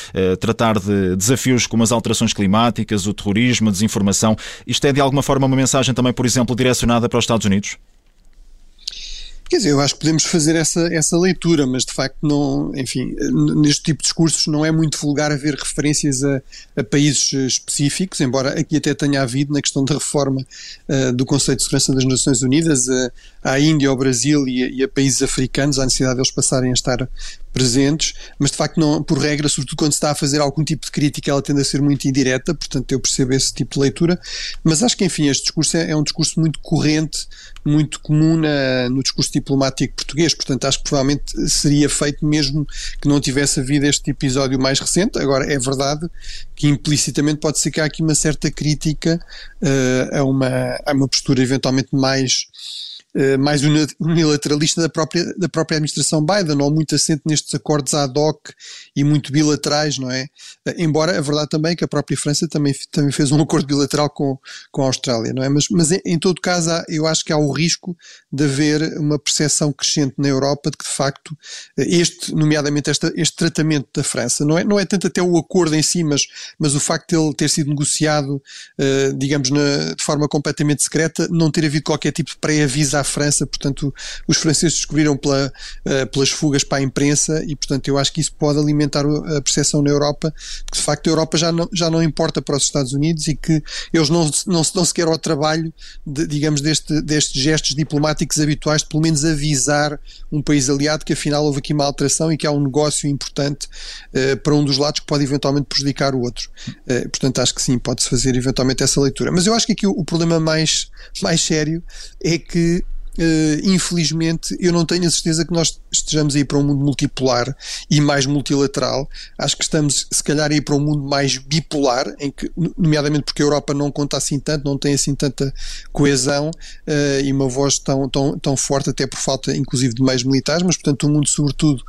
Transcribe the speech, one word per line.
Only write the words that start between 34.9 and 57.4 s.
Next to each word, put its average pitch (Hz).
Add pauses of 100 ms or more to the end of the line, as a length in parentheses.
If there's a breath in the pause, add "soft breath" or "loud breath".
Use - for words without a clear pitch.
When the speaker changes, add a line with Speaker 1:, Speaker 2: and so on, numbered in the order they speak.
Speaker 2:
que 196
enfim 151
este 135
discurso -
é, 165
é 156
um 151
discurso -
muito 160
corrente, 151 (380 loud breath)
muito 151
comum 156
na, 135
no 131
discurso -
diplomático 135
português, 151
portanto 139
acho 135
que -
provavelmente 143
seria 143
feito 147
mesmo 147 (340 loud breath)
que 143
não 143
tivesse 139
havido 139
este -
episódio 135
mais 135
recente. 180
Agora 139
é 139
verdade 139 (480 loud breath)
que 147
implicitamente 147
pode 151
ser 156
que 160
há 156
aqui 151
uma 156
certa 151
crítica, 156 (420 loud breath)
eh, 131
a 147
uma, 127
a 151
uma 135
postura 131
eventualmente 131
mais, 135 (680 loud breath)
eh, 135
mais 143
uni-, 151 (140)
unilateralista 151
da 160
própria, 170 (120)
da 170
própria 160
administração 151
Biden, 156
ou 143
muito 151
assente 147
nestes 151